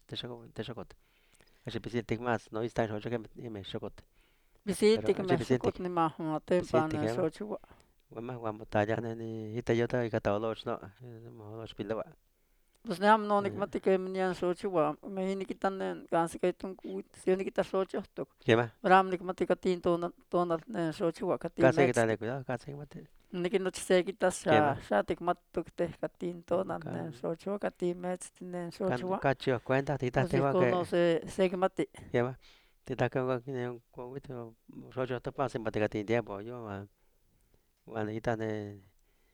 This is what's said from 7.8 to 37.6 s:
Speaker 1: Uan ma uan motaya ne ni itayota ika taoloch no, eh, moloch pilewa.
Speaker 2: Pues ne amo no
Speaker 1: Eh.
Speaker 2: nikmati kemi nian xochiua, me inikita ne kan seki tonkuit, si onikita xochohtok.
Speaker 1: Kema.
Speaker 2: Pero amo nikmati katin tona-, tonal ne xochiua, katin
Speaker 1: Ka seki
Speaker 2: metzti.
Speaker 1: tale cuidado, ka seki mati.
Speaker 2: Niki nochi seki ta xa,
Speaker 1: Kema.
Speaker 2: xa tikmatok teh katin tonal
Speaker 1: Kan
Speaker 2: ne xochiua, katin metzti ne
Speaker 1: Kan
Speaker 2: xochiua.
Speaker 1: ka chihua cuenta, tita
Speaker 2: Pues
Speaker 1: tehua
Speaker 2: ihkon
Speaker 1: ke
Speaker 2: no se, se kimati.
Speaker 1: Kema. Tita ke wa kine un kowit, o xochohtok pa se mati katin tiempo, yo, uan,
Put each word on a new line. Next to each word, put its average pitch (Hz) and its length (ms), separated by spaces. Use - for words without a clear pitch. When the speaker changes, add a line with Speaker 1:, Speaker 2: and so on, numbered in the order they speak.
Speaker 1:
Uan 113 140
ma 123 140
uan 110 180
motaya 110 440
ne 113 140
ni 113 440
itayota 120 460
ika 110 160
taoloch 110 460
no, 117 120
eh, 117 280
moloch 110 460
pilewa. 107 280
Speaker 2:
Pues 190 160
ne 202 100
amo 214 180
no 208 140
Speaker 1:
Eh. - 100
Speaker 2:
nikmati 202 300
kemi 185 300
nian 185 240
xochiua, 175 640
me 190 260
inikita 196 380
ne 190 400
kan 170 180
seki 180 260
tonkuit, 190 520
si 190 80
onikita 190 320
xochohtok. 190 680
Speaker 1:
Kema. 120 240
Speaker 2:
Pero 185 140
amo 190 160
nikmati 180 360
katin 180 360
tona-, 175 280
tonal 175 360
ne 170 260
xochiua, 170 460
katin - 240
Speaker 1:
Ka 131 100
seki 135 160
Speaker 2:
metzti. 120 120
Speaker 1:
tale 110 160
cuidado, 123 280
ka 127 120
seki 139 180
mati. 147 320
Speaker 2:
Niki 180 280
nochi 185 200
seki 185 340
ta 185 160
xa, - 200
Speaker 1:
Kema. 151 260
Speaker 2:
xa 202 160
tikmatok 175 640
teh 170 240
katin 175 420
tonal 175 380
Speaker 1:
Kan 165 140
Speaker 2:
ne 170 180
xochiua, 175 480
katin 180 400
metzti 180 440
ne 175 260
Speaker 1:
Kan - 20
Speaker 2:
xochiua. 180 480
Speaker 1:
ka 135 140
chihua 127 260
cuenta, 139 380
tita 131 240
Speaker 2:
Pues 170 100
Speaker 1:
tehua 139 180
Speaker 2:
ihkon 135 140
Speaker 1:
ke 123 60
Speaker 2:
no 175 140
se, 170 440
se 190 220
kimati. 185 360
Speaker 1:
Kema. 123 240
Tita 120 260
ke 131 100
wa 127 200
kine 123 280
un 120 120
kowit, 127 380
o 117 240
xochohtok 127 440
pa 135 140
se 127 100
mati 110 200
katin 107 280
tiempo, 104 340
yo, 117 240
uan, 101 240